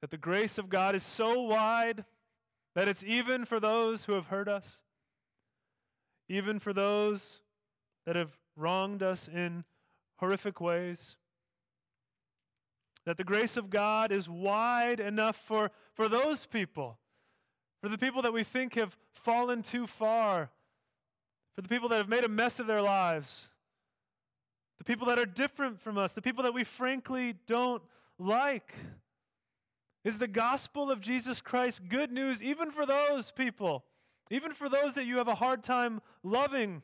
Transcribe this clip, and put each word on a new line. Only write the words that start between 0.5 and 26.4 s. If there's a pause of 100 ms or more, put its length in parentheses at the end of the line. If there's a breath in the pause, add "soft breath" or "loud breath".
of
God
is
so
wide (720)
that
it's
even
for
those
who
have
hurt
us, (1500)
even
for
those (680)
that
have (200)
wronged
us
in (540)
horrific
ways. (1900)
That
the
grace
of
God
is
wide
enough
for, (220 soft breath)
for
those
people, (840)
for
the
people
that
we
think
have (160 soft breath)
fallen
too
far, (1040)
for
the
people
that
have
made
a
mess
of
their
lives, (1300)
the
people
that
are
different
from
us,
the
people